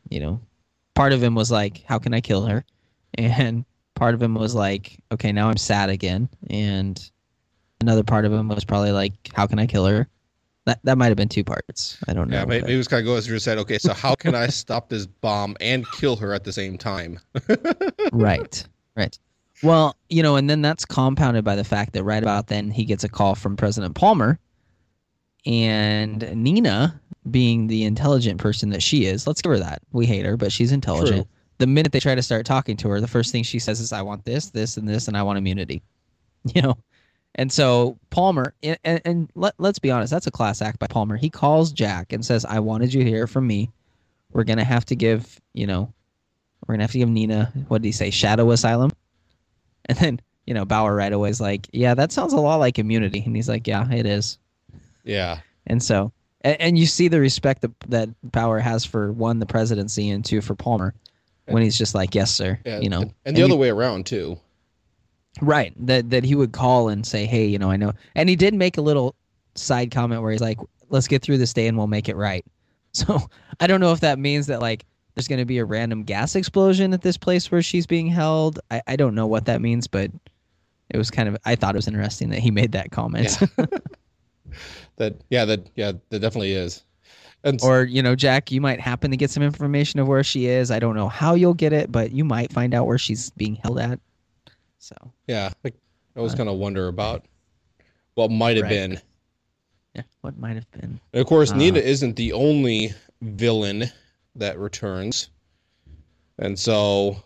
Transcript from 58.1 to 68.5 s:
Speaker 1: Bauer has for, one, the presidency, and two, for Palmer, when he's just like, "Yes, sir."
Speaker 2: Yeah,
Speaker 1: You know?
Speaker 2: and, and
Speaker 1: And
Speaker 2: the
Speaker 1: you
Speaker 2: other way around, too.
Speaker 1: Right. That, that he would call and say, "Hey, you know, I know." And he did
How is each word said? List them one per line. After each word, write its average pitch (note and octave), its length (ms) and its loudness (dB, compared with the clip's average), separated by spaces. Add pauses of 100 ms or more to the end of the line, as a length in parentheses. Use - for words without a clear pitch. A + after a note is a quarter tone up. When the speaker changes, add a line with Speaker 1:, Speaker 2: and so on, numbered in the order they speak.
Speaker 1:
Bauer A#2 360 0
has A2+ 240 0
for, G#2 280 -2
one, A#2 260 0
the A2+ 80 -4
presidency, G#2 640 -2
and G2+ 140 -4
two, G#2+ 160 0
for G#2 160 -6
Palmer, A2+ 360 -2 (540)
when A2+ 160 2
he's G#2+ 160 2
just A2 160 -2
like, F#2+ 220 -2
"Yes, G2 180 0
sir." F#2+ 300 -2
Speaker 2:
Yeah, A2 160 -8
Speaker 1:
You A2 100 -2
know? F2+ 120 -2
Speaker 2:
and, - 20 0
and G#2+ 100 -12 (100)
Speaker 1:
And D3 120 -2
Speaker 2:
the D#3+ 60 4
Speaker 1:
you - 40 6
Speaker 2:
other F3 100 4
way C3 140 4
around, G#2+ 360 -2
too. F2 320 -6 (1000)
Speaker 1:
Right. C#3+ 320 2 (140)
That, B2 240 2
that B2+ 140 2
he C3+ 100 4
would C3+ 180 2
call B2 380 4
and G#2+ 160 -4
say, G#2 200 -4
"Hey, A2+ 200 2
you G2+ 120 2
know, F#2+ 120 2
I F#2+ 60 4
know." G2+ 160 0 (220)
And E3 140 2
he F#3 80 4
did F#3+ 180 4